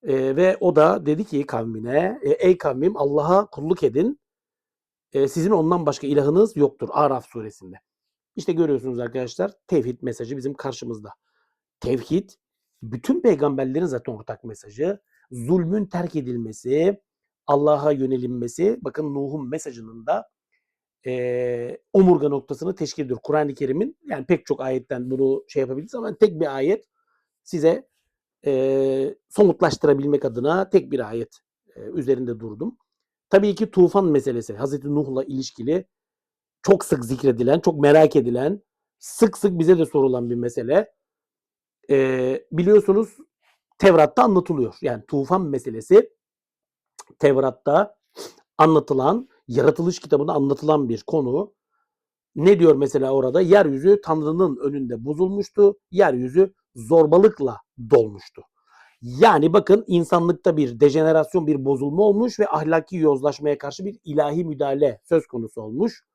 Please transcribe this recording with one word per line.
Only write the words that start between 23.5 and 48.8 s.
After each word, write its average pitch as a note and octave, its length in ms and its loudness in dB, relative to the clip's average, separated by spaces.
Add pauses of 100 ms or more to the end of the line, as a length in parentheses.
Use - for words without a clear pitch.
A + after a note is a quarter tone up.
Kerim'in, D3 500 -6
yani D#3 220 -10
pek E3 200 -2
çok C3+ 140 -4
ayetten C3 500 -8
bunu C3+ 380 -2
şey D3 120 -6
yapabiliriz C3+ 340 -8
ama A3+ 220 -10
tek F3+ 240 2
bir C#3+ 160 -2
ayet E3 280 -2 (580)
size, - 460 0 (580)
e, C3+ 680 -2 (140)
somutlaştırabilmek D3 960 2
adına D3 460 -4
tek C#3+ 220 0
bir B2 160 -4
ayet, A2+ 300 -10 (380)
e, A#2 40 -20
üzerinde B2 600 -4
durdum. A2+ 380 -12 (520)
Tabii G3+ 240 4
ki A3 160 -4
tufan F#3+ 340 4
meselesi, C3 520 -2
Hazreti C#3 380 -6
Nuh'la C3+ 300 -4
ilişkili C3+ 600 -6 (760)
çok F#3+ 220 2
sık C3 200 -2
zikredilen, B2+ 560 0
çok D#3+ 200 0
merak D3+ 360 6
edilen, C3+ 460 -2 (360)
sık - 400 -2
sık F#3 200 -2
bize E3+ 200 4
de D#3 80 2
sorulan B2+ 440 0
bir A#2+ 40 -4
mesele. A#2+ 580 -2 (960)
E, C3 640 0
biliyorsunuz G3+ 640 2 (640)
Tevrat'ta E3 440 4
anlatılıyor. F3+ 580 0
Yani A#2+ 280 -6
tufan D3 340 -2
meselesi C#3 680 0 (1080)
Tevrat'ta C#3+ 800 0 (600)
anlatılan, D#3 720 2 (200)